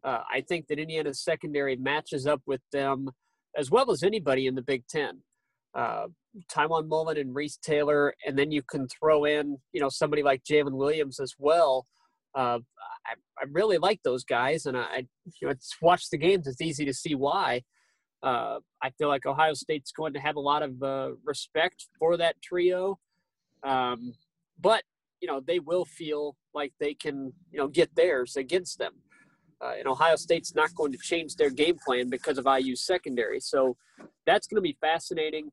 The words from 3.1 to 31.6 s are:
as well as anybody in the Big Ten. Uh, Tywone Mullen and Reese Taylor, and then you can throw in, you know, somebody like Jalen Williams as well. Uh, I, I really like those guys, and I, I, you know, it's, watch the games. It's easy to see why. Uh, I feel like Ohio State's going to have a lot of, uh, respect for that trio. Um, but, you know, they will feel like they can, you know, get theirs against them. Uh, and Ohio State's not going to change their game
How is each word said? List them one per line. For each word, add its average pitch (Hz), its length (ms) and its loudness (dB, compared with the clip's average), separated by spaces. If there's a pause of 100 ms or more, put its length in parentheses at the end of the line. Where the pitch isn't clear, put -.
as 135 120 -4
well 247 220 4
as 151 120 0
anybody 143 440 2
in 131 80 0
the 131 60 -4
Big 127 260 -4
Ten. 139 340 -4 (540)
Uh, 113 320 -4 (420)
Tywone 160 380 0
Mullen 156 300 0
and 131 180 -4
Reese 147 220 -4
Taylor, 147 560 4 (120)
and 139 140 0
then 151 120 2
you 147 120 0
can 139 240 -6
throw 151 380 4
in, 147 320 0 (160)
you 143 80 -2
know, 139 80 2
somebody 151 340 0
like 135 200 4
Jalen 147 280 4
Williams 139 480 -2
as 131 180 -6
well. 143 480 4 (480)
Uh, 120 260 0 (460)
I, 113 80 -8 (240)
I 139 140 -6
really 190 260 2
like 185 260 2
those 127 200 -2
guys, 135 420 0
and 127 120 -2
I, 123 40 -2
I, 113 260 -6 (340)
you - 60 -4
know, - 20 -2
it's, - 320 -8
watch 170 280 4
the 160 80 -2
games. 165 300 2
It's 131 140 -8
easy 151 240 -2
to 139 80 -2
see 156 200 -4
why. 139 500 0 (600)
Uh, 120 360 -2 (220)
I 131 160 -4
feel 147 100 0
like 139 180 0
Ohio 151 280 2
State's 147 380 -6
going 156 220 -6
to 139 60 -6
have 147 180 -2
a - 20 -4
lot 147 240 2
of, 127 180 -8
uh, 135 280 -2 (160)
respect 156 640 -2 (120)
for 165 180 4
that 165 240 2
trio. 180 560 0 (680)
Um, 123 500 -2 (460)
but, 202 240 4 (360)
you 180 80 -6
know, 139 180 -4
they 170 140 0
will 170 260 -2
feel 147 520 -8 (160)
like 147 260 -6
they 147 140 -2
can, 139 400 -8 (180)
you 147 80 -6
know, 165 80 0
get 160 280 2
theirs 156 400 2
against 151 420 -2
them. 104 160 -6 (680)
Uh, 123 180 -6
and 117 100 -6
Ohio 156 280 4
State's - 400 -2
not 156 180 2
going 151 180 -2
to 123 60 -8
change 165 380 -4
their 147 140 4
game 151 360 2